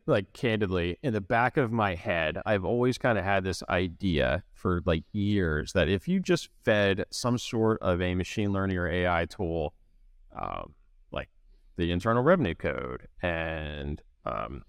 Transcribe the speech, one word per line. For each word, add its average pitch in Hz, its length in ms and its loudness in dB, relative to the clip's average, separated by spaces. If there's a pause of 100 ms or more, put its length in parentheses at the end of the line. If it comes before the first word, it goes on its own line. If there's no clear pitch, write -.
like, 107 280 0
candidly, 92 680 0
in 131 120 -2
the 107 60 0
back 120 380 0
of 123 140 2
my 104 240 0
head, 82 500 0
I've 101 180 0
always 120 360 2
kinda 107 240 2
had 95 200 2
this 92 240 -4
idea 85 760 0 (100)
for, 90 320 -2
like, 82 260 2
years 98 640 0
that 82 160 4
if 98 180 0
you 185 120 2
just 180 300 0 (140)
fed 101 460 4
some 120 300 0
sort 110 420 0
of 90 200 2
a 90 120 0
machine 101 400 -2
learning 98 240 0
or 87 100 0
A 90 200 0
I 85 180 2
tool, 82 480 -4 (680)
um, 50 360 -10 (360)
like 71 180 -8 (460)
the 85 160 0
Internal 113 320 0
Revenue 139 320 4
Code 64 520 -6 (140)
and, 78 800 -4 (240)
um, 57 440 -6